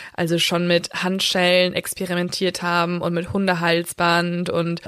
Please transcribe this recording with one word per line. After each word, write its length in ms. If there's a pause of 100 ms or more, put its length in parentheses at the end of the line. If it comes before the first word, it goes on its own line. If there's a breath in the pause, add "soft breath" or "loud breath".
(140 loud breath)
also 260
schon 280
mit 240
Handschellen 840
experimentiert 880
haben 380
und 140
mit 180
Hundehalsband 1200
und 380